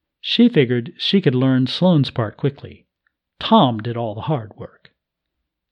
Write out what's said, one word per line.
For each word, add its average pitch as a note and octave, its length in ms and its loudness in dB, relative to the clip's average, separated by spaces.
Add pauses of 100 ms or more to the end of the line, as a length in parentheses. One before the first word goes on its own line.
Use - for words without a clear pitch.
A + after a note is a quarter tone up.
(220)
She - 260 4
figured B2 480 0
she - 240 0
could C#3+ 140 2
learn C3 320 2
Sloane's D#3+ 440 2
part G#2+ 280 -6
quickly. - 480 -8 (520)
Tom C3 420 2
did A2+ 160 -8
all A#2 180 -6
the G#2+ 80 -12
hard A#2 340 -6
work. - 360 -20 (800)